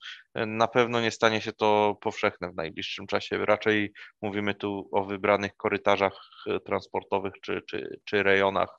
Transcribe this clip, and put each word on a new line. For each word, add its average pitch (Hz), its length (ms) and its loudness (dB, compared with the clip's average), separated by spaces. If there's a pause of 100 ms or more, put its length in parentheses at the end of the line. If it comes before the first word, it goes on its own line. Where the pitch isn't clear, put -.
(340)
e, 113 120 -2
na 110 220 2
pewno 120 340 2
nie 113 100 0
stanie 110 300 2
się 107 120 -6
to 104 480 2
powszechne 101 500 -4
w 90 40 -20
najbliższym 87 520 -8
czasie. 98 380 -2
Raczej 104 480 2 (280)
mówimy 104 340 -4
tu 101 360 -6
o 98 120 0
wybranych 101 540 0
korytarzach, 101 600 0 (280)
e, 95 120 -2
transportowych 98 800 -4
czy, 95 260 -6
czy, - 360 -10
czy 104 200 0
rejonach 98 560 4